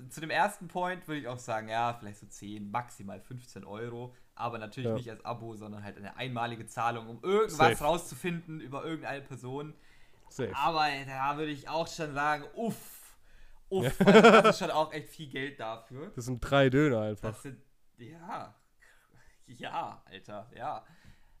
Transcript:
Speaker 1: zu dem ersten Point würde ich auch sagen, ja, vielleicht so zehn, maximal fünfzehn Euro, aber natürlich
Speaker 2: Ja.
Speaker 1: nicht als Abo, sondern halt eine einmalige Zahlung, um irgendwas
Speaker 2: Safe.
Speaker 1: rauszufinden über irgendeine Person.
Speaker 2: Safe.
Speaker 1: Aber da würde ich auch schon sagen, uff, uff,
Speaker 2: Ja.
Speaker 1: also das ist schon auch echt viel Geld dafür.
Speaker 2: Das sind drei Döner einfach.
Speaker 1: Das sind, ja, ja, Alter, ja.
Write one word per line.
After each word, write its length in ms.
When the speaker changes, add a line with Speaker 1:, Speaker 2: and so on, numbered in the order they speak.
Speaker 1:
zu 120
dem 100
ersten 380
Point 400
würde 120
ich 80
auch 100
sagen, 300
ja, 260
vielleicht 240
so 80
zehn, 440
maximal 500
fünfzehn 440
Euro, 500
aber 220
natürlich 320
Speaker 2:
Ja. 40
Speaker 1:
nicht 160
als 140
Abo, 320
sondern 260
halt 140
eine 200
einmalige 500
Zahlung, 420
um 160
irgendwas 320
Speaker 2:
Safe. 280
Speaker 1:
rauszufinden 760
über 240
irgendeine 400
Person. 500
Speaker 2:
Safe. 260
Speaker 1:
Aber 320
da 300
würde 140
ich 180
auch 200
schon 260
sagen, 300
uff, 640
uff, 300
Speaker 2:
Ja. 80
Speaker 1:
also 140
das 200
ist 100
schon 100
auch 220
echt 160
viel 200
Geld 300
dafür. 560
Speaker 2:
Das 120
sind 120
drei 320
Döner 300
einfach. 300
Speaker 1:
Das 120
sind, 160
ja, 580
ja, 600
Alter, 460
ja. 300